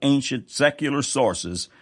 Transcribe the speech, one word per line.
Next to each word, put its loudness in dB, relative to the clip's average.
ancient 0
secular 0
sources -2